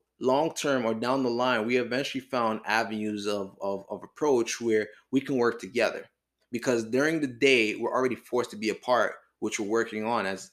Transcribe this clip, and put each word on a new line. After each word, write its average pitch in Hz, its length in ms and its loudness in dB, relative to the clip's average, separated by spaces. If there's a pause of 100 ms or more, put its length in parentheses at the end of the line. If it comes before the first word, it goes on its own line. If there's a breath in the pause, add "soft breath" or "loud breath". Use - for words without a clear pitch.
(200)
long 143 340 2
term 135 320 0
or 113 80 0
down 123 280 0
the 123 80 0
line, 120 360 2
we 123 120 2
eventually 127 440 -2
found 113 420 0
avenues 107 640 -2
of, 101 340 -4
of, 98 300 -4
of 101 120 -8
approach 123 580 0
where 110 280 2 (220 loud breath)
we 131 100 2
can 135 160 -2
work 120 240 2
together. 107 460 -2 (440)
Because 120 340 0
during 147 360 0
the 143 60 -2
day, 120 500 4
we're 113 180 -4
already 127 220 0
forced - 340 -4
to 107 60 -14
be 107 140 -4
apart, 107 440 0 (260)
which 107 200 -4
we're 101 80 -4
working 110 380 -2
on 113 200 0
as, 95 260 -8